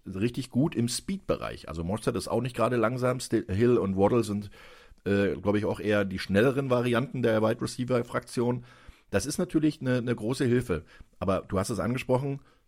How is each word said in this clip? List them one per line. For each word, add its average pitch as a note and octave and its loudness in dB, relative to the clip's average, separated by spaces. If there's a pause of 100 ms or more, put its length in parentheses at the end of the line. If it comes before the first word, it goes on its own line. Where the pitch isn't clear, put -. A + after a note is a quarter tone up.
richtig G#2 -4
gut C#3+ 2
im A#2 2
Speed-Bereich. D2 -6
Also D#2+ -6
Mostert A2 -2
ist F2+ -4
auch A2+ 0
nicht B2 -6
gerade A#2 0
langsam, B2 0
Sti-, A2 -2
Hill A#2+ 4
und F#2+ 0
Waddle A2 4
sind, G#2 -4 (540)
äh, G2+ 2
glaub G2+ 0
ich, G#2 0
auch G2 -2
eher G#2 2
die F#2+ -4
schnelleren B2+ 2
Varianten B2 0
der A2 2
Wide A2 2
Receiver-Fraktion. B2 -2 (460)
Das G2 0
ist D3 -4
natürlich D#3 0
eine, B2+ 0
eine A#2+ -2
große A#2 -2
Hilfe. A#2+ 2 (340)
Aber F#2 0
du G2 -2
hast F#2+ -2
es G#2+ -4
angesprochen, C3 -2 (280)